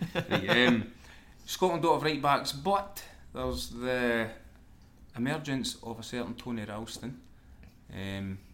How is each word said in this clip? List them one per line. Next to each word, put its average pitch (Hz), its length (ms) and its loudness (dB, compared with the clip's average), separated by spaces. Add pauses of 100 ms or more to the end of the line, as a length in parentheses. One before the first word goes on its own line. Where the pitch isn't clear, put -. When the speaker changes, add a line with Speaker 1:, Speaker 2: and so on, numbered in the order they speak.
(140)
Speaker 1:
<laughs> - 0 - (160)
Speaker 2:
Right, 120 380 4
um, 113 220 4 (560)
Scotland 170 360 2
don't 165 120 8
have 139 80 0
right 151 180 2
backs, 143 320 4
but 190 500 0 (320)
there's 127 360 -2
the 120 580 2 (880)
emergence 139 680 -2
of 113 160 -8
a 110 40 -10
certain 120 320 -4
Tony 117 300 -6
Ralston. 110 560 -8 (760)
Um, 98 440 -6 (160)